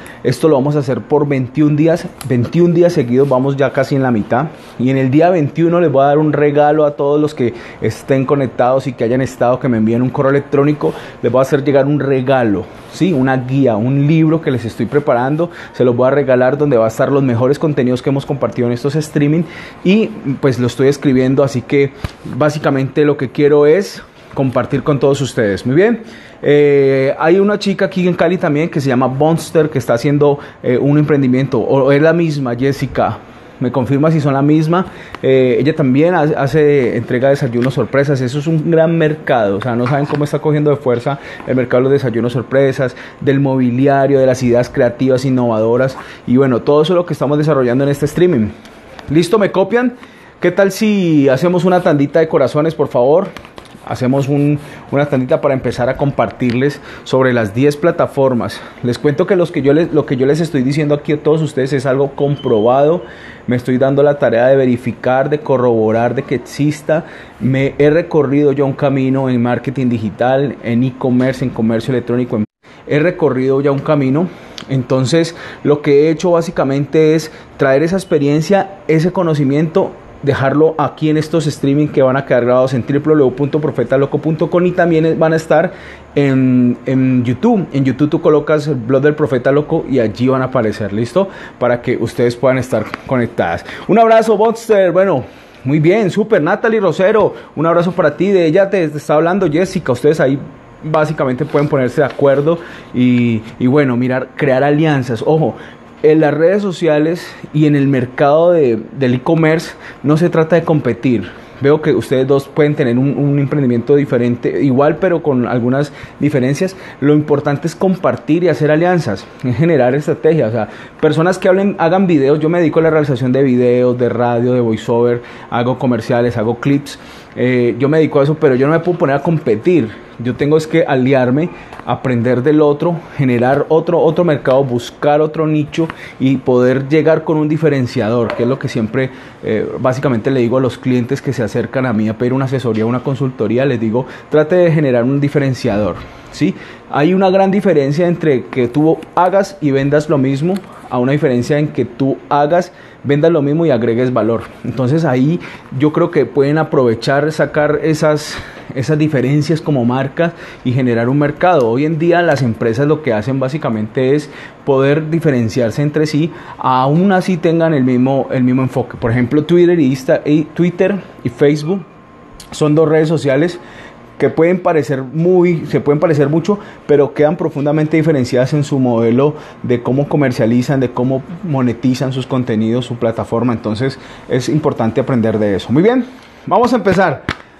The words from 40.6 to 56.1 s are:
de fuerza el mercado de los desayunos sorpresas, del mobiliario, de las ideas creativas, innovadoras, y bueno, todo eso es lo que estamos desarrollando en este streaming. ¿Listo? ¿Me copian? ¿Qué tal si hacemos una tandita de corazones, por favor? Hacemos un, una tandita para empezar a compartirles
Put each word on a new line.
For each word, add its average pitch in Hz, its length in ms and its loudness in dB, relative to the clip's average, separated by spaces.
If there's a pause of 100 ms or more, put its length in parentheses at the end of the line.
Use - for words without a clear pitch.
de 139 60 2
fuerza 131 420 -2 (280)
el 127 100 -2
mercado 123 260 0
de 131 80 2
los - 20 2
desayunos 120 400 0
sorpresas, 131 640 -2 (240)
del 139 180 0
mobiliario, 135 800 2
de 131 60 4
las 127 180 2
ideas 120 280 2
creativas, 131 560 0
innovadoras, 123 720 0 (280)
y 123 120 2
bueno, 131 240 2
todo 147 180 4
eso 151 140 2
es - 20 2
lo 175 80 2
que 170 80 -6
estamos 147 240 -2
desarrollando 139 480 0
en 143 60 0
este 143 160 -2
streaming. 143 420 2 (600)
¿Listo? 170 280 2
¿Me 196 140 0
copian? 226 400 0 (480)
¿Qué - 120 0
tal 196 200 2
si 180 560 2
hacemos 170 380 2
una 180 160 2
tandita 147 380 2
de 160 80 2
corazones, 151 460 0
por 139 140 -2
favor? 147 400 2 (580)
Hacemos 131 420 -2
un, 143 300 0 (320)
una 143 160 0
tandita 135 340 0
para 139 140 0
empezar 123 340 -2
a 131 80 -2
compartirles 127 840 -2 (220)